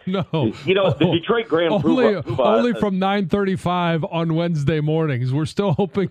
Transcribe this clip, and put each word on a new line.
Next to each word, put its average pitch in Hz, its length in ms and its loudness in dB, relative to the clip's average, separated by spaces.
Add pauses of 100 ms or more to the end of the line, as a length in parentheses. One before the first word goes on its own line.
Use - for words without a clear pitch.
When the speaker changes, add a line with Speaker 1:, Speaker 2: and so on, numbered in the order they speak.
Speaker 1:
<laughs> - 40 -10
No. 160 460 -2 (120)
Speaker 2:
You 180 100 2
know, 190 160 2
the - 160 2
Speaker 1:
Oh, 175 60 2
Speaker 2:
Detroit 220 360 0
Grand 165 260 2
Speaker 1:
only, 240 300 2
Speaker 2:
Poobah, 202 180 2
Poobah 214 360 2
Speaker 1:
only 240 140 2
from 202 260 -2
nine 196 300 0
thirty-five 175 760 0
on 165 300 -2
Wednesday 160 460 0
mornings. 147 520 0
We're 151 140 0
still 202 280 0
hoping 196 360 -2